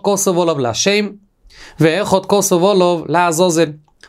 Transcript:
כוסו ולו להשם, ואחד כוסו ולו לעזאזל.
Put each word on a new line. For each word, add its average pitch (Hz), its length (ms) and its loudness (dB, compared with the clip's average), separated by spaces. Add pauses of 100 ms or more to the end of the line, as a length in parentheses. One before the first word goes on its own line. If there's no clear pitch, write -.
כוסו 196 340 0
ולו 165 220 0
להשם, 196 500 -2 (720)
ואחד 190 460 0
כוסו 185 360 0
ולו 180 460 2
לעזאזל. 170 580 0 (420)